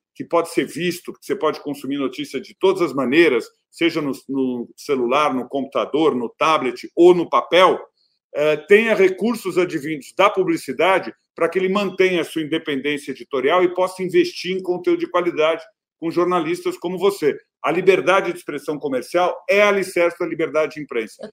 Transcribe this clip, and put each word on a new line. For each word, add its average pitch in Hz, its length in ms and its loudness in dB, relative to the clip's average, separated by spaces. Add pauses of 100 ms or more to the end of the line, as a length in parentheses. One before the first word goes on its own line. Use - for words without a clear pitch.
(140)
que 131 100 -12
pode 165 260 0
ser 151 140 0
visto, - 480 -6
que - 140 -20
você 143 80 -2
pode 147 260 -2
consumir 139 380 -8
notícia 135 420 -6
de - 160 -18
todas 190 240 2
as 156 120 0
maneiras, 131 560 2 (200)
seja 160 320 -2
no, 139 120 -4 (160)
no 127 480 -4
celular, 143 580 0
no 123 140 -4
computador, 135 680 0
no 117 140 -4 (100)
tablet 147 560 0
ou 180 180 8
no 170 160 2
papel, 165 500 4 (560)
eh, 151 220 2
tenha 208 380 4
recursos 185 640 0
advindos 156 580 -4
da 196 140 6
publicidade 165 840 0 (220)
pra 165 140 0
que 185 100 -2
ele 185 100 0
mantenha 185 540 0
a - 20 -2
sua 160 160 -6
independência 147 680 -4
editorial 139 520 0
e 180 120 0
possa 185 280 -2
investir 175 540 0
em 185 60 -6
conteúdo 175 380 -2
de 175 100 -8
qualidade 165 520 0 (380)
com 165 100 -6
jornalistas 175 680 -2
como 180 180 -6
você. 180 400 0 (260)
A 135 80 -2
liberdade 180 640 2
de 165 60 -10
expressão 147 400 -8
comercial 147 580 -2 (140)
é 196 100 4
alicerce 185 580 2
da 190 60 -2
liberdade 156 520 -4
de 151 60 -10
imprensa, 123 500 -8